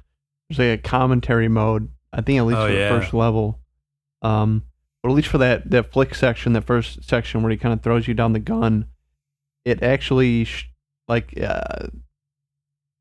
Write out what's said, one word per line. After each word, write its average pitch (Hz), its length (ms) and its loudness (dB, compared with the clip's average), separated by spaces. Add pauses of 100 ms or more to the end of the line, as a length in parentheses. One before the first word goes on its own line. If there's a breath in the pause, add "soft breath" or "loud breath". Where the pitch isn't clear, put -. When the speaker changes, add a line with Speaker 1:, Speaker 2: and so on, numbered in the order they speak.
(500)
Speaker 1:
there's, 139 100 -2
like, 120 200 2
a - 20 -14
commentary 127 680 2
mode, 110 400 0 (240)
I 120 80 -4
think 135 180 2
at 117 60 4
least 110 140 2
Speaker 2:
Oh, 107 80 2
Speaker 1:
for 104 60 2
the 98 60 2
Speaker 2:
yeah. 101 100 2
Speaker 1:
first 104 240 0
level. 113 460 0 (600)
Um, 110 420 0 (400)
but 120 60 0
at 135 60 2
least 147 120 2
for 156 120 2
that, 123 320 2
that 120 200 2
flick 135 240 2
section, 120 380 0
that 107 120 0
first - 380 -2
section 117 400 -2
where 113 80 0
he 110 60 -2
kinda 120 200 -2
throws 117 300 0
you 120 60 -2
down 113 200 0
the 110 60 -2
gun, 113 460 0 (800)
it 120 180 -2
actually, 127 640 2
sh-, - 240 -10 (400)
like, 117 320 -4
uh, - 460 -6 (1120)